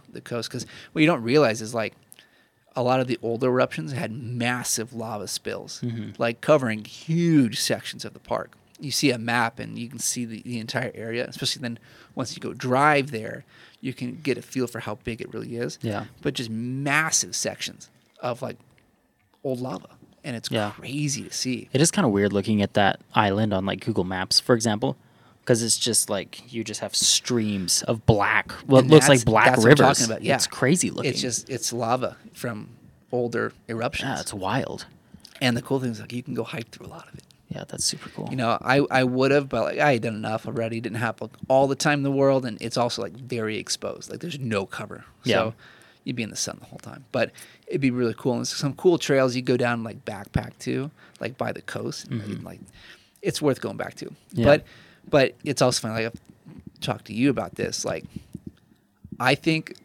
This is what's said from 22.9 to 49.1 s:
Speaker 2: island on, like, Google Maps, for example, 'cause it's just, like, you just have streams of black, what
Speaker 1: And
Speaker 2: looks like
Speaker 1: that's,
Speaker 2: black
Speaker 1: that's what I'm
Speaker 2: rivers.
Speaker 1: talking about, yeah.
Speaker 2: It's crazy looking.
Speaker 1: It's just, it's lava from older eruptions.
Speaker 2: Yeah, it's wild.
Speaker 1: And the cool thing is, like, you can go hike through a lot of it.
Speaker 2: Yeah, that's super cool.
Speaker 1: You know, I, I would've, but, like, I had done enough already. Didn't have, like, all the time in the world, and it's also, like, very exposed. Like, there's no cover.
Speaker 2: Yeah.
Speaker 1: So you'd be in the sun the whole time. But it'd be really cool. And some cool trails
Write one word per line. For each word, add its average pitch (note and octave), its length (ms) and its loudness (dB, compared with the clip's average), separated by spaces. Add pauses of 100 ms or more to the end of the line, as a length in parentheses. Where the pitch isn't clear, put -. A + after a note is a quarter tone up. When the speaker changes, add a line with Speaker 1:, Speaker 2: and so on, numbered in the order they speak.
Speaker 2:
island G#2+ 380 2
on, F#2+ 140 0
like, G2 180 -4
Google G#2 200 0
Maps, F#2 360 -2
for - 140 4
example, A2+ 420 0 (480)
'cause A#2 180 4
it's A2 160 2
just, - 300 0
like, G#2+ 440 -6
you A#2 100 -6
just G#2 180 -8
have G#2 140 -6
streams G#2+ 880 2
of A2+ 220 -2
black, G#2 460 4 (140)
what C3 160 10
Speaker 1:
And C3+ 100 0
Speaker 2:
looks C#3+ 160 10
like C3+ 100 8
Speaker 1:
that's, A2+ 60 0
Speaker 2:
black A2 220 6
Speaker 1:
that's B2+ 120 6
what A2 60 4
I'm A#2 60 10
Speaker 2:
rivers. C#3 280 8
Speaker 1:
talking B2 140 0
about, - 100 -6
yeah. C3 140 2
Speaker 2:
It's A#2 100 0
crazy C#3 440 2
looking. - 200 -4
Speaker 1:
It's - 100 -4
just, A#2+ 300 -6
it's B2 220 -6
lava A#2 440 -2 (160)
from G#2+ 360 -10 (420)
older A#2 420 -2 (160)
eruptions. A#2+ 400 -4
Speaker 2:
Yeah, G2 120 -4
it's - 140 -8
wild. G2+ 520 -4 (540)
Speaker 1:
And B2 160 2
the B2 60 -6
cool C3+ 180 -2
thing B2+ 100 -4
is, G#2+ 100 -10
like, G#2 120 -14
you A#2+ 100 -8
can B2+ 120 -10
go A2+ 100 -4
hike - 260 -10
through - 160 -20
a - 40 -16
lot - 180 -18
of - 60 -20
it. - 100 -20 (240)
Speaker 2:
Yeah, - 180 -10
that's - 180 -8
super - 260 -4
cool. - 200 -10
Speaker 1:
You B2 60 -4
know, A#2 260 0
I, C#3 280 4
I C3 120 4
would've, C3+ 460 2
but, A#2 160 -2
like, - 160 -2
I D3 140 4
had A2 80 0
done A2+ 120 -2
enough A2 320 -4
already. A2+ 340 -4
Didn't A2+ 180 -6
have, A2+ 220 -2
like, A2+ 120 -8 (160)
all C3+ 180 6
the C3+ 80 -2
time D3 240 2
in C#3 60 0
the C#3 80 2
world, C3+ 340 4
and G#2+ 160 -6
it's A2+ 140 -6
also, A#2+ 260 0
like, G#2 120 -6
very A2+ 440 -6
exposed. - 520 -8
Like, - 100 -12
there's E3 180 -10
no A2 260 -2
cover. - 400 -12 (200)
Speaker 2:
Yeah. A#2 100 2
Speaker 1:
So A2+ 200 2 (500)
you'd C3 120 -6
be A#2+ 60 -6
in G2+ 80 -8
the - 60 -14
sun - 240 -6
the - 60 -20
whole - 120 -20
time. A#2+ 340 -18
But A#2+ 180 0 (360)
it'd E3 140 -4
be C3+ 100 4
really A#2+ 260 0
cool. B2+ 200 -2
And A#2+ 120 -4
some C#3 260 -4
cool F3 240 4
trails C3 380 2